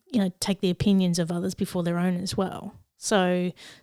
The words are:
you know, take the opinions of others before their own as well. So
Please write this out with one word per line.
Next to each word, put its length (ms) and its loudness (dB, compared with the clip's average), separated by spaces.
you 80 2
know, 200 0
take 220 -2
the 80 2
opinions 500 2
of 120 -2
others 240 -4
before 280 -4
their 160 -2
own 180 0
as 200 -6
well. 380 -6
So 540 2